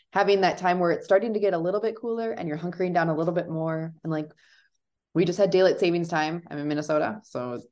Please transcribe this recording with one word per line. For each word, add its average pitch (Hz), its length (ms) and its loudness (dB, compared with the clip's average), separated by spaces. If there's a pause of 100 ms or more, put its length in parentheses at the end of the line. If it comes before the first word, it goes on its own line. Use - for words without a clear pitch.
(140)
having 196 280 4
that 175 180 2
time 180 200 2
where 175 120 2
it's - 140 -4
starting 214 280 2
to 208 60 -2
get 202 140 2
a 170 40 0
little 185 240 -2
bit 220 180 -4
cooler 226 320 -4
and 170 160 -6
you're 151 100 -4
hunkering 180 360 -2
down 170 160 2
a 156 60 -2
little 165 180 0
bit 170 160 -4
more. 160 440 -4 (100)
And, 160 80 -4
like, 156 180 -4 (840)
we 175 120 4
just 180 140 0
had 196 100 6
daylight 185 300 4
savings 170 300 2
time. 160 400 -2
I'm 151 100 -8
in 147 80 -6
Minnesota, 151 560 -2
so 123 360 -8 (120)